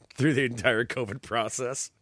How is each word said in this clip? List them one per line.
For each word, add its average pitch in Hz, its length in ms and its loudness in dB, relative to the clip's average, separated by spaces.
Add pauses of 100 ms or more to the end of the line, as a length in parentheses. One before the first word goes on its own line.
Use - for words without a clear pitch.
(160)
through 143 180 4
the 135 100 2
entire 120 400 2
covid 123 380 -6
process. 120 680 -4 (120)